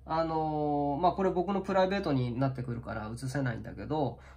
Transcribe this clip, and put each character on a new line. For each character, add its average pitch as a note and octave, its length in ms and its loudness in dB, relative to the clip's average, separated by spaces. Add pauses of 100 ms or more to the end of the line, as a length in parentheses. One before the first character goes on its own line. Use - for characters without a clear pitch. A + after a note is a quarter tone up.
あ D#3+ 160 2
の D3+ 800 2
ー、 - 0 -
ま F3 80 6
あ、 E3 40 6
こ F#3+ 120 0
れ F#3 60 4
僕 F3+ 220 0
の G3 80 0
プ F#3+ 140 -2
ラ F#3+ 120 6
イ - 20 4
ベ G3 80 0
ー F#3+ 60 -2
ト E3 100 0
に B2 260 0
な C3+ 120 2
っ C3 40 -4
て C3 80 -6
く B2 100 -6
る A#2 80 -6
か A2 140 -6
ら A2 180 -6
映 A#2+ 140 -8
せ C3+ 160 -2
な A#2+ 120 -2
い G#2 40 -8
ん G#2+ 60 -10
だ F#2 100 -12
け G2+ 120 -10
ど、 C#3 340 -2 (160)